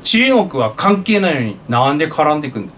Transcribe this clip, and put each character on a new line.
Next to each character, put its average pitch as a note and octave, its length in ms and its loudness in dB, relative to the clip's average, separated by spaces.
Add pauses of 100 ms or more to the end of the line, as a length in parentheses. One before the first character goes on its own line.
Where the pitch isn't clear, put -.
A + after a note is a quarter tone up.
中 A#3+ 440 2
国 C3+ 140 -4
は A2 140 -2
関 G3 280 0
係 G#3 160 0
な F3+ 120 0
い D3+ 40 0
の B2+ 60 -2
に G#2+ 160 -6 (120)
な B2+ 240 2
ん D3+ 40 -2
で D3+ 120 -2
絡 D3+ 260 2
ん D3+ 60 -4
で C#3+ 80 -8
く A#2 100 -8
ん F#2 80 -10
だ。 - 100 -18